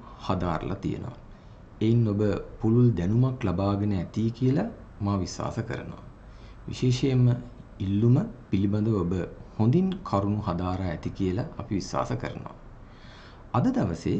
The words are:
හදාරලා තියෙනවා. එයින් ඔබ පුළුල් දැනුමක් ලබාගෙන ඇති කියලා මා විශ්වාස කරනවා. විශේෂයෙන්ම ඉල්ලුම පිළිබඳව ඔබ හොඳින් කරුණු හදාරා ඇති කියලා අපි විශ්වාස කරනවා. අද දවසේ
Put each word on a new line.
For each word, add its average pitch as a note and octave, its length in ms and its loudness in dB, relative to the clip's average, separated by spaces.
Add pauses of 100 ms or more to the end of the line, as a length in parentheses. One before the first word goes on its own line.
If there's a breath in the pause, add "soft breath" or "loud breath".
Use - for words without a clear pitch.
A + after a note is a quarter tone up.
(180)
හදාරලා F2+ 580 -2
තියෙනවා. - 400 -6 (600 loud breath)
එයින් A#2 320 4
ඔබ G2+ 120 2 (340)
පුළුල් A#2+ 380 6
දැනුමක් A2+ 520 2
ලබාගෙන G2+ 480 2
ඇති F#2+ 380 0
කියලා C#3 380 2 (300)
මා G2+ 200 2
විශ්වාස E2+ 420 -4
කරනවා. - 440 -8 (580 loud breath)
විශේෂයෙන්ම B2+ 600 2 (520)
ඉල්ලුම G#2 400 4 (280)
පිළිබඳව G#2 520 2
ඔබ F2+ 180 0 (380)
හොඳින් D#3 360 4 (120)
කරුණු G2+ 420 0
හදාරා F2+ 440 -2
ඇති E2 240 -4
කියලා F#2 420 0
අපි - 220 -6
විශ්වාස A#2+ 380 -2
කරනවා. - 420 -6 (960 loud breath)
අද B2+ 180 2
දවසේ G#2+ 520 0